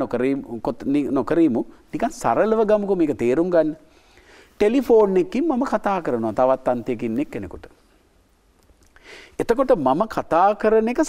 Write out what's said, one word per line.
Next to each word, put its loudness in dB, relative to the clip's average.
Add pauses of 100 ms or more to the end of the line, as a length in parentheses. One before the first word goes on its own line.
නොකරීමු, -4
කොත්-, -6
නි-, 0
නොකරීමු. 2 (300)
නිකන් -4 (120)
සරලව 2 (100)
ගමුකෝ 0
මේක 2 (100)
තේරුම් 2
ගන්න. 2 (800)
ටෙලිෆෝන් 4
එකකින් -4
මම -2
කතා -2
කරනවා -2
තවත් 2
අන්තයකින් -4
එක්කෙනෙකුට. -12 (1700)
එතකොට 2
මම 2 (140)
කතා 2 (140)
කරන 2
එක 0